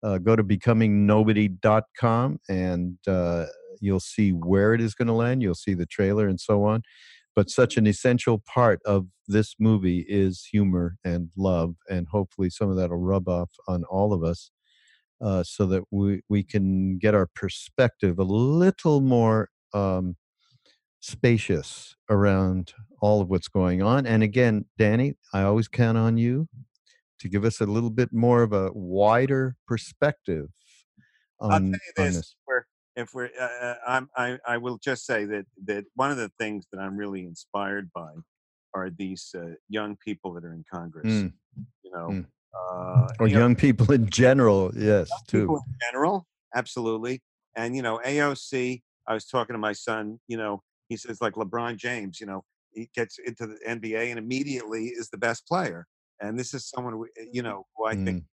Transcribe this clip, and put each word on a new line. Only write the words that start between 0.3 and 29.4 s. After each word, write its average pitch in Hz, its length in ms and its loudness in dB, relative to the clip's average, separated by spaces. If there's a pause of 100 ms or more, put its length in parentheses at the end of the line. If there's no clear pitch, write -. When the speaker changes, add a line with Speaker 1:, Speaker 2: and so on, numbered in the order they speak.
Speaker 1:
to 110 80 4
becoming 104 640 4
nobody 107 420 4
dot 107 360 2 (120)
com 120 520 0
and, 90 580 -2
uh, 87 400 0 (340)
you'll 98 200 0
see 101 320 2
where 98 420 4
it 117 60 0
is 113 140 -2
gonna 117 200 0
land. 123 280 0
You'll 92 120 0
see 98 200 -4
the 87 120 -4
trailer 104 400 2
and 92 140 0
so 104 240 2
on. 110 180 0 (540)
But 104 140 2
such - 260 2
an 110 100 6
essential 120 540 2
part 117 440 2
of 98 220 2 (220)
this 104 320 2
movie 95 480 4
is 98 360 0
humor 90 600 2
and 87 320 -4
love, 87 400 0 (120)
and 87 200 -4
hopefully 95 420 -2
some 104 180 -2
of 95 80 0
that 90 140 0
will 87 80 -4
rub 92 300 0
off 87 220 -2 (180)
on 90 160 -2
all 101 280 0
of 87 120 0
us, 85 260 -4 (720)
uh, 95 220 0
so - 220 -2
that 92 240 0
we, 101 380 0
we 104 140 0
can 95 560 0
get 104 160 2
our 95 200 4
perspective - 840 -2
a 95 60 2
little 143 760 2
more, 113 480 4 (240)
um, 92 440 0 (840)
spacious - 960 0 (140)
around 95 640 2 (260)
all 104 200 4
of 92 80 -2
what's 92 200 0
going 92 340 2
on. 127 240 2
And 113 160 4
again, 110 440 2 (120)
Danny, 113 360 2 (180)
I 98 100 0
always 107 260 2
count 113 300 2
on 113 180 2
you 123 320 0 (720)
to - 80 -8
give 101 160 0
us 110 160 0
a 110 60 0
little 113 240 0
bit 117 220 0
more 120 300 4
of 107 100 2
a 95 200 0
wider 117 840 2 (100)